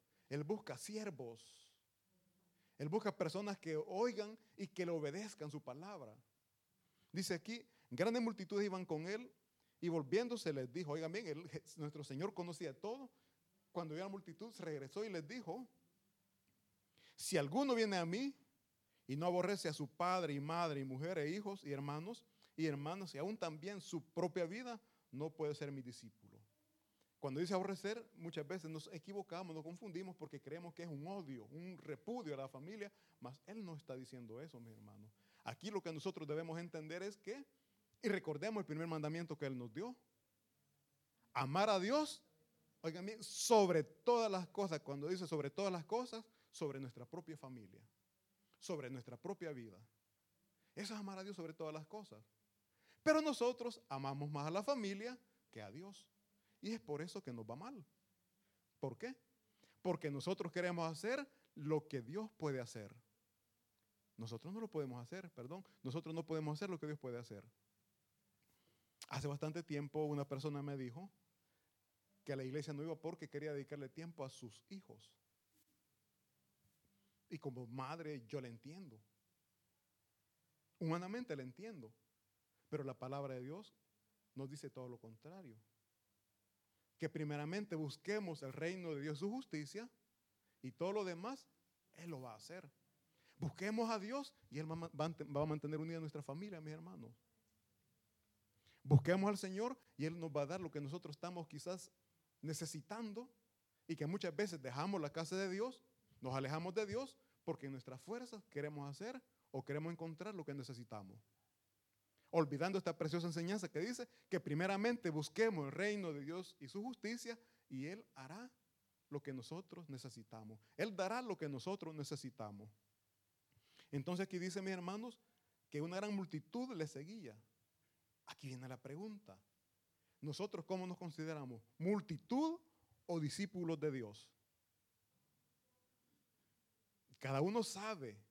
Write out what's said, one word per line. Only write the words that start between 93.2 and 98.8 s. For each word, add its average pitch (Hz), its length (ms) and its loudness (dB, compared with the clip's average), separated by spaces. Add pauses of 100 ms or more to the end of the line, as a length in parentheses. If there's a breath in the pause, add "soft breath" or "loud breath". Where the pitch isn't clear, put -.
Busquemos 214 540 2
a 226 100 4
Dios 254 340 -2 (160)
y 135 100 -4
Él 156 120 -2
va, 160 40 -2
va, 165 340 2
va 147 320 0
a 151 40 6
mantener 151 340 2
unida 165 200 -2
nuestra 151 220 -4
familia, 170 400 -6
mis 156 120 -6
hermanos. 160 400 -12 (1700 soft breath)